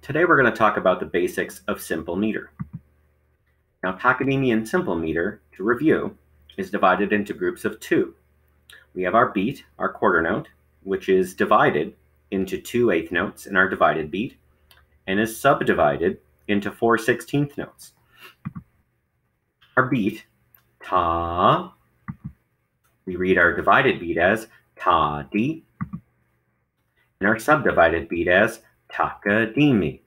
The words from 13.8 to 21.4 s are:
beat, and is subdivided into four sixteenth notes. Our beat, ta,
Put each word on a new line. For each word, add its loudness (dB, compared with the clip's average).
beat, -8
and -2
is -2
subdivided 0
into -2
four 2
sixteenth -2
notes. -14
Our 2
beat, -2
ta, 0